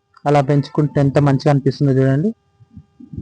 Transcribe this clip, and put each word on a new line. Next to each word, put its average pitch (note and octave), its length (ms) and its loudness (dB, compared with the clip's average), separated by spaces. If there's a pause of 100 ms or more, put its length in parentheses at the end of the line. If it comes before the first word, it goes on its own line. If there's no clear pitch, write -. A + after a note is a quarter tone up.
(260)
అలా D3 140 2
పెంచుకుంటే D3 600 -2
ఎంత C#3 180 2
మంచిగా C#3+ 320 2
అనిపిస్తుందో C#3 420 0
చూడండి. C3+ 420 0 (880)